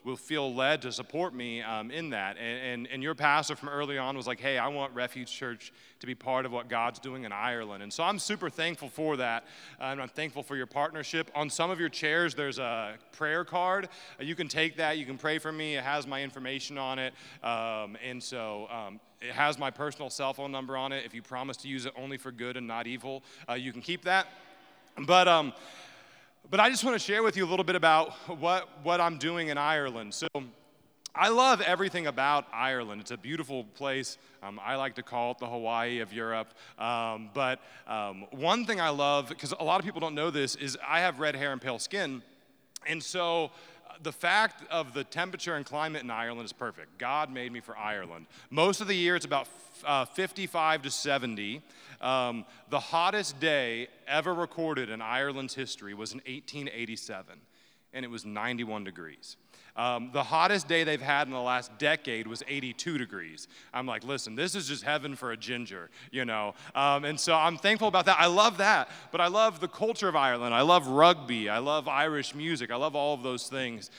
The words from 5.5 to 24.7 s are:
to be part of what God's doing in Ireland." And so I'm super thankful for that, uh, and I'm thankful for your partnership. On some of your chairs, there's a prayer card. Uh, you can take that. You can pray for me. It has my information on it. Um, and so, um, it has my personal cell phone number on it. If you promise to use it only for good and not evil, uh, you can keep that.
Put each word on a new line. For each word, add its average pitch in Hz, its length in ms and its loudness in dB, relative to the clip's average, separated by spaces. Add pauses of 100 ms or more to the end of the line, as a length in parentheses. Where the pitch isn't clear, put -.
to 123 60 -12
be 127 60 -6
part 131 320 0
of 120 60 -6
what 120 160 -4
God's 117 320 0
doing 131 240 -10
in 104 80 -8
Ireland." 107 520 -4
And 104 100 -10
so 165 100 -2
I'm 190 160 2
super 190 300 -4
thankful 160 400 -4
for 156 260 -2
that, 117 300 -2 (340)
uh, 131 60 -8
and 135 160 -6
I'm 123 80 -10
thankful 143 340 -8
for 139 140 -8
your 127 100 -4
partnership. 156 640 -2
On 147 200 0
some 170 160 2
of 180 100 -4
your 165 80 0
chairs, 156 460 0
there's 139 240 -4
a 113 400 -4 (140)
prayer 156 340 -2
card. 180 420 0 (320)
Uh, 135 40 -10
you 156 100 -4
can 165 140 -4
take 156 300 0
that. 156 200 2
You 143 80 -6
can 127 140 -8
pray 156 180 0
for 156 140 -6
me. 156 240 -4
It 127 80 -2
has 139 240 -2
my 139 160 -6
information 135 560 -8
on 131 180 -4
it. 131 160 -4 (300)
Um, 110 600 -4
and 127 200 -8
so, 110 480 -6
um, 107 280 -10 (220)
it 123 80 -8
has 139 300 2
my 139 100 -2
personal 139 400 -6
cell 135 240 -4
phone 139 180 -8
number 135 240 -6
on 135 160 -4
it. 135 140 -6
If 113 80 -14
you 117 80 -12
promise 131 360 -8
to - 100 -16
use 131 180 -6
it 135 100 -8
only 135 220 -10
for 131 140 -12
good 120 260 -8
and 120 80 -8
not 113 220 -6
evil, 127 360 -8 (240)
uh, 120 60 -4
you 127 180 -6
can 120 120 -12
keep 175 220 -6
that. 185 200 4 (720)